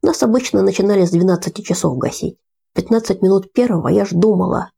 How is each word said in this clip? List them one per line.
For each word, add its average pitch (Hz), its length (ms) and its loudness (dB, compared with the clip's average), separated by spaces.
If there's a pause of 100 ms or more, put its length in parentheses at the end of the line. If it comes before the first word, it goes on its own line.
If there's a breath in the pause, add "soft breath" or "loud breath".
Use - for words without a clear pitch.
Нас 320 200 0
обычно 226 400 0
начинали 196 420 2
с 175 60 0
двенадцати 180 520 0
часов - 360 -2
гасить. - 400 -6 (340)
Пятнадцать 214 500 -2
минут 190 300 2
первого 240 360 0
я 202 160 2
ж 202 80 -8
думала 180 640 0